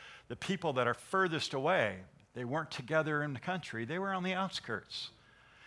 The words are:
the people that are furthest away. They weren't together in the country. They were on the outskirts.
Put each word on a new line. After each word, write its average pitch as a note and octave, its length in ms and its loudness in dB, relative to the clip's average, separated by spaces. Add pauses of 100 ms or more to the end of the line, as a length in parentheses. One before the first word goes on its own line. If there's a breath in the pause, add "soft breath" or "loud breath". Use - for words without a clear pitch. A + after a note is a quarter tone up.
(280 loud breath)
the A#2+ 80 -6
people F3 380 0
that B2 120 6
are A#2 80 4
furthest F3+ 600 0
away. C3+ 420 4 (380)
They B2 100 -4
weren't D3 260 -2
together D3 540 2
in D3+ 80 -2
the B2 80 -6
country. B2 440 -4
They D3+ 140 -2
were G3 160 -2
on F#3 80 -2
the F#3 120 0
outskirts. - 760 -4 (560 loud breath)